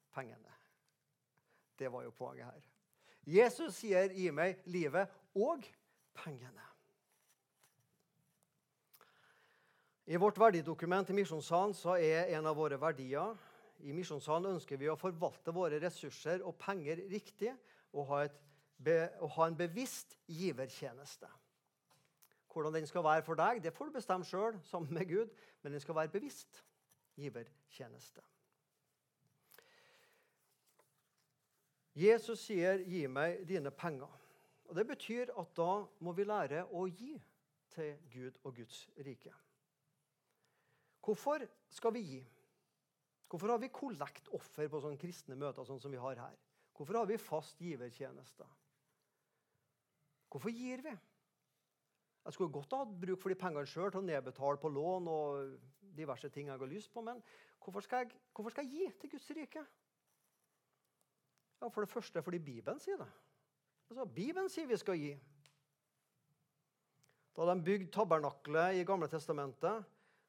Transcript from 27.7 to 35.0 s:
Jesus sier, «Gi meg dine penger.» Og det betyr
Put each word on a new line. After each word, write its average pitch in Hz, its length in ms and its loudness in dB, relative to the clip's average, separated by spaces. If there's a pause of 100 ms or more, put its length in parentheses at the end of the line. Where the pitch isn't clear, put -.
Jesus 226 440 6
sier, 185 420 2
«Gi 180 260 -2
meg 160 400 0
dine 156 240 -2
penger.» 151 380 -6 (600)
Og 165 60 -8
det 208 120 4
betyr 247 500 -4